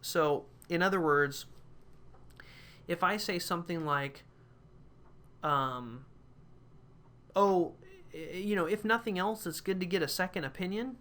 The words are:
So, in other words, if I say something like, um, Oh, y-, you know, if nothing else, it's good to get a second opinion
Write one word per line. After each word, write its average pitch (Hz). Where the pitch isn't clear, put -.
So, 151
in 170
other 185
words, 143
if 170
I 190
say 208
something 170
like, 143
um, 131
Oh, 190
y-, 160
you 202
know, 175
if 208
nothing 220
else, 214
it's 165
good 190
to 185
get 175
a 143
second 180
opinion 202